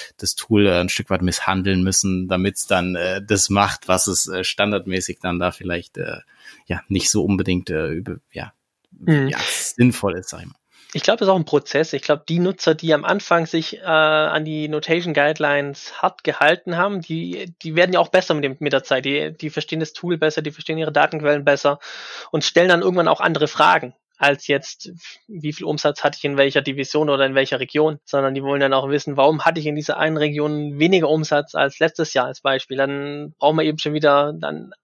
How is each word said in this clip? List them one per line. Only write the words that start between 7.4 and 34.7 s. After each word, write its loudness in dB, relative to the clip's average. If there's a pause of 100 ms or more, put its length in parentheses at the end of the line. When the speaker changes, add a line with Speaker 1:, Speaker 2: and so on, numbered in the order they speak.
Speaker 1:
äh, -2
übe-, -8 (120)
ja, -12 (460)
Speaker 2:
Mhm. 2
Speaker 1:
ja, -4
sinnvoll 0
ist, -12
sag -14
ich -18
mal. -20 (400)
Speaker 2:
Ich -6
glaube, 2
das 0
ist 6
auch 4
ein 0
Prozess. 0
Ich -6
glaube, -2
die -2
Nutzer, 0
die 0
am 0
Anfang 2
sich, -4
äh, -18
an 2
die -6
Notation -2
Guidelines 0
hart -2
gehalten 0
haben, -2
die, -8
die -8
werden 4
ja 4
auch 0
besser 2
mit 0
dem, -4
mit 0
der 2
Zeit. 0
Die, -4
die -8
verstehen -6
das -4
Tool -4
besser, 0
die -6
verstehen -8
ihre -2
Datenquellen 2
besser 2 (500)
und -2
stellen 4
dann 6
irgendwann 2
auch 2
andere 2
Fragen 2 (260)
als 2
jetzt, -4 (360)
wie -8
viel -10
Umsatz -2
hatte -2
ich -10
in -2
welcher 2
Division -2
oder 2
in -4
welcher 0
Region, 0
sondern 0
die -4
wollen -2
dann 4
auch 2
wissen, -2
warum 4
hatte 2
ich -6
in -2
dieser -4
einen 0
Region -2
weniger 4
Umsatz 0
als 0
letztes 0
Jahr 2
als -8
Beispiel. -2
Dann -4
brauchen 4
wir 2
eben 0
schon -4
wieder 4
dann -10 (120)